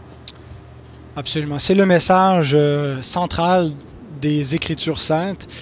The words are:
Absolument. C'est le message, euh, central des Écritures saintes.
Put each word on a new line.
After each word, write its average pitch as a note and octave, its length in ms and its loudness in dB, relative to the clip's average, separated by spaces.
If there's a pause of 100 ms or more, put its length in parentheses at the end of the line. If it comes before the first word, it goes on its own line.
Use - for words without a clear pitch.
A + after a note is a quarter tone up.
(1200)
Absolument. D3 400 -6
C'est F#3 160 2
le G3 120 4
message, F#3 680 4
euh, D3 480 0
central F3 720 0 (480)
des D3 340 -2
Écritures D#3+ 460 -4
saintes. F3 460 -2 (160)